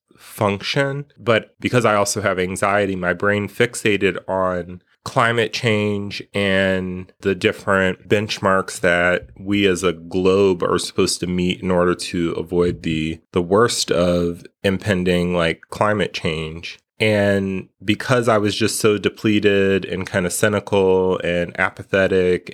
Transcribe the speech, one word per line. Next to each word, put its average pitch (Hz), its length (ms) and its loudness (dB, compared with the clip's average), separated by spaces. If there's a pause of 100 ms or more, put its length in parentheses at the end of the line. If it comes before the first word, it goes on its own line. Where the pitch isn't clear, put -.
(160)
function. 139 880 -4 (120)
But 110 420 0
because 117 260 0
I 107 100 4
also 101 260 0
have 98 160 0
anxiety, 95 580 0
my 90 180 -2
brain 101 340 0
fixated 101 680 0 (120)
on 92 540 -4 (220)
climate 117 480 0
change 104 680 -2 (120)
and 95 800 -2 (100)
the 98 120 0
different 95 760 0
benchmarks 104 720 0
that 87 480 2 (100)
we 101 260 0
as 90 160 2
a 87 120 0
globe 92 680 2
are - 160 0
supposed - 440 -2
to 87 60 -4
meet 90 360 -2
in 92 80 0
order 90 240 2
to 85 380 -4
avoid 87 500 -2
the, 80 360 -4 (120)
the 92 100 0
worst 101 480 0
of 87 540 0 (200)
impending, 90 680 0
like, 82 360 0
climate 104 440 0
change. 80 640 -6 (220)
And 101 680 0 (160)
because 110 420 0
I 110 120 4
was 101 160 0
just 104 240 -2
so 107 180 2
depleted 98 880 2
and 92 220 -8
kind 95 180 -2
of 87 80 -4
cynical 95 880 2
and 87 400 -4
apathetic 92 960 0